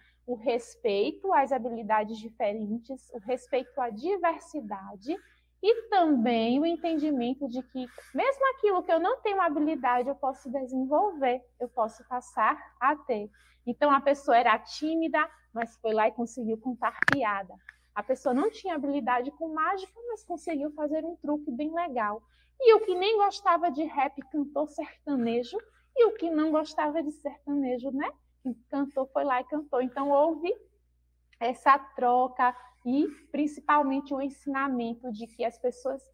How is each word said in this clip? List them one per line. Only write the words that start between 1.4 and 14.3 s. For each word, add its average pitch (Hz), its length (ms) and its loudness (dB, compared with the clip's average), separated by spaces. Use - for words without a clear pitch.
habilidades 226 680 -2
diferentes, 220 960 -6
o 240 40 -10
respeito 254 640 -4
à 247 80 -2
diversidade 226 1300 -4
e 453 260 2
também 247 720 4
o 320 60 2
entendimento 294 840 -2
de 247 140 -8
que, 254 260 -10
mesmo 523 400 2
aquilo 392 280 2
que 359 100 0
eu 330 80 4
não 415 220 0
tenho 392 180 0
habilidade, 285 680 0
eu 277 60 -2
posso 269 360 -6
desenvolver, 262 920 0
eu 240 120 -6
posso - 360 -4
passar 247 560 -2
a 277 160 2
ter. 214 360 -6
Então, 285 240 2
a 277 120 4
pessoa 277 340 4